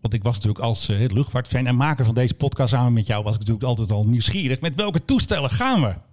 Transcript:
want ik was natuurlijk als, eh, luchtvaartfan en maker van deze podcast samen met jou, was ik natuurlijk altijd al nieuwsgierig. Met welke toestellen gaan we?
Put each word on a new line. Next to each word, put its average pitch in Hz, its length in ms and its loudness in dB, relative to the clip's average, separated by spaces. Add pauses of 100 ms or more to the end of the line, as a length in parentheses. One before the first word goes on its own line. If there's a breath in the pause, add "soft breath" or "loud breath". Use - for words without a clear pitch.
want 104 120 -2
ik 110 100 -2
was 117 120 0
natuurlijk 104 280 -2
als, 117 260 -2
eh, 110 200 2
luchtvaartfan 123 560 -2
en 123 100 2
maker 135 300 2
van 110 100 2
deze 123 180 2
podcast 139 400 0
samen 123 200 4
met 110 140 2
jou, 107 160 -2
was 104 100 0
ik 110 60 -2
natuurlijk 107 280 -2
altijd 110 240 0
al 104 160 0
nieuwsgierig. 127 540 0
Met 156 140 -4
welke 185 300 -2
toestellen 185 440 0
gaan 247 320 2
we? 107 120 0 (200)